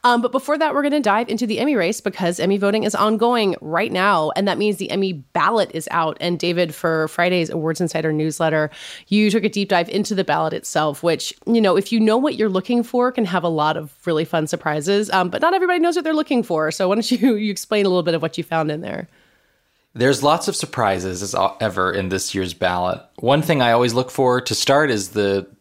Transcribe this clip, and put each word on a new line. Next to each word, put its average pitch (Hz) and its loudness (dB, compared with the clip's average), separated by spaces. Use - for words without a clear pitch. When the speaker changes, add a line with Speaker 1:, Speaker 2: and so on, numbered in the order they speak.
Speaker 1:
Um, 240 4
but 240 -2
before 285 -2
that, 311 0
we're 285 0
gonna 285 0
dive 220 0
into 226 -4
the 214 -4
Emmy 277 2
race 190 0
because 180 -4
Emmy 190 2
voting 202 0
is 208 -2
ongoing 220 2
right 170 -2
now. 180 2
And 196 0
that 180 0
means 208 0
the - -6
Emmy 190 -2
ballot 175 0
is 160 -8
out. 160 -2
And 175 -2
David, 170 0
for 160 0
Friday's 175 0
Awards 160 -4
Insider 160 0
newsletter, 156 0
you 208 2
took 202 0
a 214 2
deep 196 -2
dive 175 2
into 202 -2
the 185 0
ballot 160 0
itself, 151 -4
which, 165 0
you 233 4
know, 185 4
if 196 0
you 226 2
know 220 4
what 277 0
you're 214 0
looking 196 0
for, 247 0
can - -2
have 175 -2
a 175 2
lot 156 0
of 151 -10
really 160 0
fun 156 -2
surprises. 165 -2
Um, 180 2
but - -4
not 349 4
everybody 359 2
knows 339 2
what 349 -2
they're 320 -2
looking 302 0
for. 156 0
So 185 0
why 202 2
don't 233 -2
you, 233 2
<laughs> - -
you 208 -2
explain 208 0
a - 2
little 180 2
bit 165 0
of 156 -2
what 160 -4
you 165 -6
found 156 -2
in 156 -6
there? 107 -8
Speaker 2:
There's 131 2
lots 156 2
of 202 -2
surprises 95 -2
as 92 -8
al-, 92 0
ever 95 0
in 92 -2
this 95 -4
year's 92 -4
ballot. 90 -2
One 139 2
thing 147 2
I 117 4
always 120 2
look 123 0
for 127 2
to 113 -4
start 143 2
is 101 -2
the 98 0